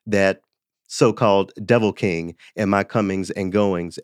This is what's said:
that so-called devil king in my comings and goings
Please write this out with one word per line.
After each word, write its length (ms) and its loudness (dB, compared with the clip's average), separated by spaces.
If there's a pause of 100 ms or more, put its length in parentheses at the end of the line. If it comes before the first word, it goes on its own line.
that 360 0 (440)
so-called 640 2 (120)
devil 280 2
king 440 -4 (200)
in 120 -2
my 160 2
comings 460 -2
and 220 -6
goings 520 -2